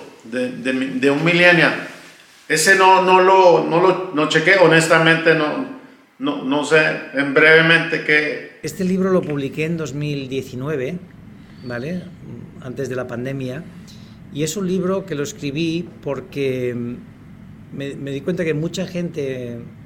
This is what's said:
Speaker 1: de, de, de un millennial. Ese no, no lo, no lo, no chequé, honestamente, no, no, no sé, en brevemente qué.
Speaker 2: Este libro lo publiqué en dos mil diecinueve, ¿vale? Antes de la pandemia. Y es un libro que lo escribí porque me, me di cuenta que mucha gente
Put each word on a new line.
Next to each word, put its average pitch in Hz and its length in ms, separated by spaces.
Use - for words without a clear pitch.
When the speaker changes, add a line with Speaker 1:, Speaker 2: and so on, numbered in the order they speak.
Speaker 1:
de, 123 300
de, 123 200
de 131 380
un 147 140
millennial. 170 640
Ese 156 280
no, 190 260
no 185 180
lo, 180 440
no 156 160
lo, 185 340
no 147 140
chequé, 160 340
honestamente, 160 720
no, 151 320
no, 139 240
no 139 200
sé, 156 160
en 139 200
brevemente 160 680
qué. 151 580
Speaker 2:
Este 156 220
libro 185 260
lo 180 100
publiqué 143 440
en 165 120
dos 151 160
mil 143 360
diecinueve, 135 680
¿vale? 127 400
Antes 127 280
de 127 60
la 123 140
pandemia. 131 560
Y 143 100
es 156 140
un 196 100
libro 185 400
que 156 80
lo 143 80
escribí 160 640
porque 127 720
me, 139 220
me 139 160
di 139 100
cuenta 165 240
que 156 100
mucha 170 320
gente 135 720